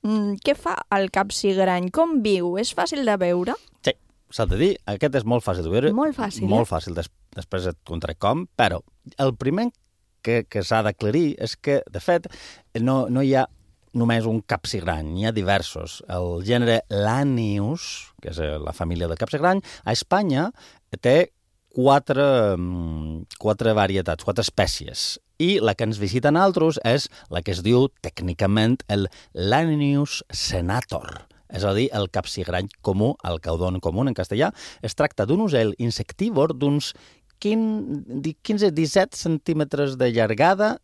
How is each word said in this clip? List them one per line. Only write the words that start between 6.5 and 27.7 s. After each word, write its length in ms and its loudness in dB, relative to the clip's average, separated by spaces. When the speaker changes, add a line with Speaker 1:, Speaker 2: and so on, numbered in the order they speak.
Speaker 1:
eh? 60 -4
Speaker 2:
fàcil, 200 -4
des-, 140 -6
després 320 -6
et 160 -4
contaré 320 -8
com, 300 0
però 260 2
el 200 0
primer 340 -2
que, 200 2
que 180 -6
s'ha 200 2
d'aclarir 560 0
és 180 -6
que, 240 0
de 100 -8
fet, 280 0
no, 340 2
no 140 2
hi 140 4
ha 100 4
només 320 2
un 180 0
capsigrany, 760 -4
n'hi 100 -2
ha 60 0
diversos. 640 -2
El 400 -4
gènere 440 2
Lanius, 1300 -2
que 100 -10
és, 80 -10
eh, 200 -2
la 140 -8
família 360 -4
del 100 -4
capsigrany, 400 0
a 60 -4
Espanya 640 0
té 320 4
quatre, 840 4
mm, 680 -4
quatre 360 2
varietats, 500 0
quatre 200 -2
espècies. 760 -4
I 200 2
la 160 2
que 100 -2
ens 140 -4
visita 300 0
a 40 4
nosaltres 520 2
és 240 2
la 120 -4
que 80 -6
es 140 -4
diu 240 4